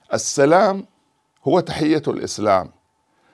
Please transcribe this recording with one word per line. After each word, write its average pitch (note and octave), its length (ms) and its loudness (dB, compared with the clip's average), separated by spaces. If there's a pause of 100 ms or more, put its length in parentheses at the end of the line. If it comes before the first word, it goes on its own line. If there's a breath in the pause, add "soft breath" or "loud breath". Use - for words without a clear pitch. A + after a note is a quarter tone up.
(140)
السلام F#3 720 2 (600)
هو F3 120 2
تحية D#3 480 -2
الإسلام، G2+ 640 -2 (640)